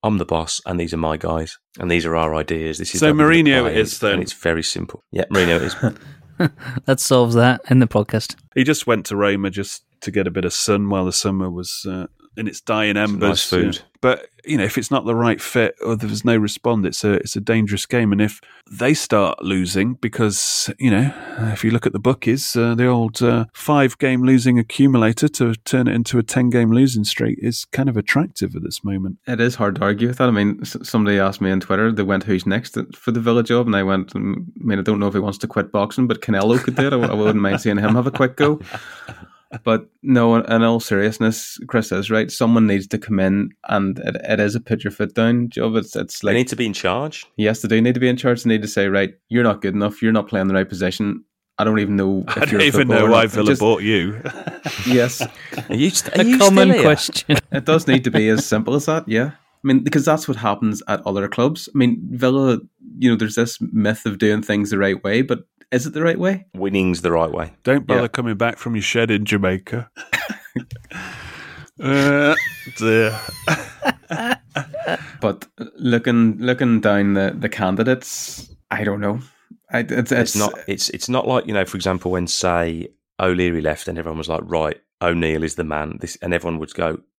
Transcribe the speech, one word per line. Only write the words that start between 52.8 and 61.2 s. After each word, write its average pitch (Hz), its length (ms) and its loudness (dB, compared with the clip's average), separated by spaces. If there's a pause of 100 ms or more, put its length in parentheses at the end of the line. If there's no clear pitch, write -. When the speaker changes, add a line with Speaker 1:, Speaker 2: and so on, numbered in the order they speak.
Speaker 2:
know 110 40 4
Speaker 4:
or 113 60 4
Speaker 2:
why 113 140 6
Speaker 4:
not." 107 60 -2
Speaker 2:
Villa 104 200 0
Speaker 4:
Just 131 100 2
Speaker 2:
bought 104 220 2
you. 104 360 0 (340)
<laughs> - 340 -8
Speaker 4:
Yes. 123 340 2
Speaker 1:
Are - 540 -8
you 151 160 2
st-, - 260 -2
are 214 40 4
Speaker 3:
A 220 40 6
Speaker 1:
you 254 140 6
Speaker 3:
common 196 300 8
Speaker 1:
still 180 40 8
here? 147 80 4
Speaker 3:
question. - 640 2
<laughs> - 60 -12
Speaker 4:
It 139 140 -4
does 160 200 4
need 131 200 4
to 123 40 2
be 110 200 2
as 110 140 2
simple 110 300 0
as 143 140 0
that, 160 200 -2
yeah. 110 260 0
I - 340 -20
mean, 131 160 4
because 143 200 2
that's 151 240 2
what 131 80 -2
happens 107 520 -2
at 101 180 -2
other 98 220 -2